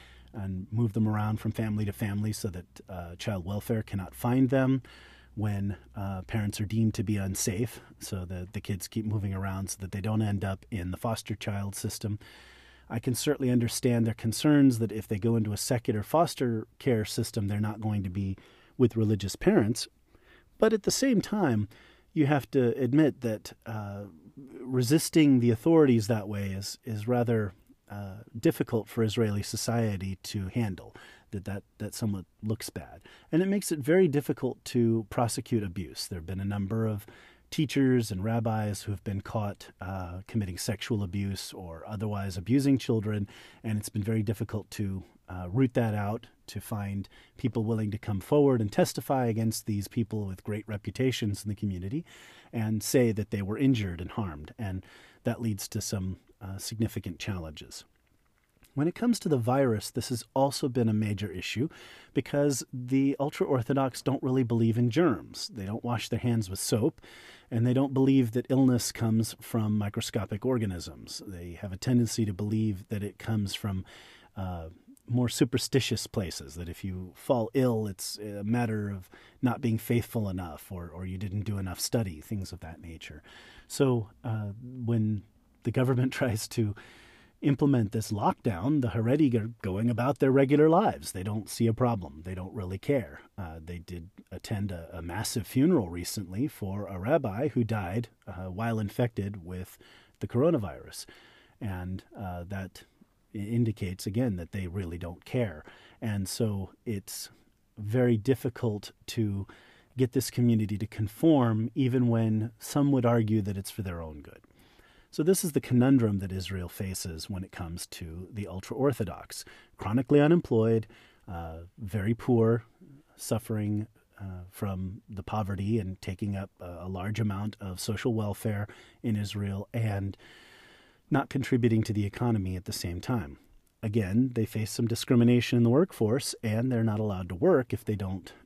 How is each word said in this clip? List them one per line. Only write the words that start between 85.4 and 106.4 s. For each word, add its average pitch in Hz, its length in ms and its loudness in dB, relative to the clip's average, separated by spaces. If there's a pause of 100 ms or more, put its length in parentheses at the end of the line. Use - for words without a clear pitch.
the 120 80 -2
government 127 400 2
<laughs> - 80 -4
tries 117 280 -2
to 107 260 0 (680)
implement 135 500 4
this 110 200 -2
lockdown, 127 680 0
the 120 80 2
Haredi 120 460 2
are 110 160 0 (120)
going 101 280 0
about 120 300 0
their 135 100 6
regular 139 380 8
lives. 165 440 2
They 92 120 -6
don't 107 260 -4
see 117 160 2
a 113 80 4
problem. 90 500 -2
They 92 100 -8
don't 92 200 -10
really 92 240 -6
care. 101 420 -2 (160)
Uh, 85 260 -10
they 87 160 -10
did 85 300 -12 (220)
attend 98 400 -4
a, 82 220 -10
a 85 100 -10
massive 95 440 -4
funeral 131 440 4
recently 90 560 -6
for 101 400 -6
a 92 120 -8
rabbi 123 500 0
who 123 160 2
died, 107 440 -4 (180)
uh, 92 220 -10
while 110 300 -2
infected 101 640 -2
with 90 320 -10 (440)
the 98 80 -6
coronavirus. 120 760 0 (560)
And, 92 440 -6 (120)
uh, 90 320 -8
that 95 360 -10 (500)
i-, 110 40 -6
indicates, 104 680 -2
again, 107 300 0
that 85 160 -10
they 92 160 -4
really 87 300 -6
don't 87 260 -10
care. 92 400 -4 (360)
And 101 280 -2
so 101 420 -2 (160)